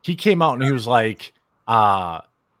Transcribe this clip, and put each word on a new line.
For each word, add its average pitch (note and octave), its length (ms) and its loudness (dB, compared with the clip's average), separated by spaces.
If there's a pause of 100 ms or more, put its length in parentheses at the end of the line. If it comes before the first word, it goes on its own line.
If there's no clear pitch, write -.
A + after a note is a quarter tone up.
He F3 120 -6
came F3 280 0
out D3 120 2
and B2 80 -4
he C3+ 100 0
was A#2 140 -4
like, A2+ 460 -2 (340)
uh, G2 540 0 (400)